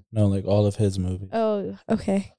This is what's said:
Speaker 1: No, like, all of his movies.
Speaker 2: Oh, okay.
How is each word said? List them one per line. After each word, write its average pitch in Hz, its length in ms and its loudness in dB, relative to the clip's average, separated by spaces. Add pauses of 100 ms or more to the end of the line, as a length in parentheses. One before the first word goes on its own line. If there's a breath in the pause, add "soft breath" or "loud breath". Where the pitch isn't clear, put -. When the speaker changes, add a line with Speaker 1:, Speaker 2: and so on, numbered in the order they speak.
(120)
Speaker 1:
No, 107 160 2
like, 98 180 0
all 104 200 4
of 101 120 0
his 98 200 0
movies. 92 360 -4
Speaker 2:
Oh, 208 440 -2 (120)
okay. 196 500 -2